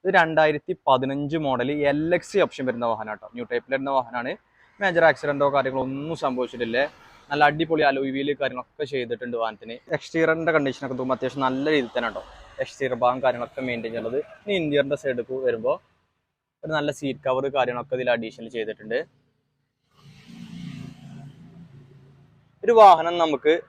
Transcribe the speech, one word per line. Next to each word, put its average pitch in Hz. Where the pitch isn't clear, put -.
ഇത് 185
രണ്ടായിരത്തി 156
പതിനഞ്ച് 139
മോഡൽ 127
എൽ 147
എക്സ് 180
ഓപ്ഷൻ 135
വരുന്ന 120
വാഹനം 107
ട്ടോ. 104
ന്യൂ 120
ടൈപ്പിൽ 123
വരുന്ന 139
വാഹനമാണ്. 120
മേജർ 175
ആക്സിഡന്റോ 143
കാര്യങ്ങളോ 131
ഒന്നും 143
സംഭവിച്ചിട്ടില്ല. 123
നല്ല 147
അടിപൊളി 156
അലോയ് 135
വീൽ 139
കാര്യങ്ങളൊക്കെ 127
ചെയ്തിട്ടുണ്ട് 120
വാഹനത്തിന്. 113
എക്സ്റ്റീരിയറിന്റെ 160
കണ്ടീഷനൊക്കെ 135
നോക്കുമ്പോൾ 131
അത്യാവശ്യം 131
നല്ല 131
രീതിയിൽ 120
തന്നെ 117
ട്ടോ. 92
എക്സ്റ്റീരിയർ 127
ഭാഗം 123
കാര്യങ്ങളൊക്കെ 120
മെയിൻറ്റെയിൻ 117
ചെയ്യുന്നത്. 117
ഇനി 208
ഇന്റീരിയറിന്റെ 143
സൈഡിലേക്ക് 127
വരുമ്പോൾ 117
ഒരു 156
നല്ല 147
സീറ്റ് 139
കവർ 131
കാര്യങ്ങളൊക്കെ 123
ഇതിൽ 123
അഡീഷണൽ 113
ചെയ്തിട്ടുണ്ട്. 110
ഒരു 233
വാഹനം 170
നമുക്ക് 151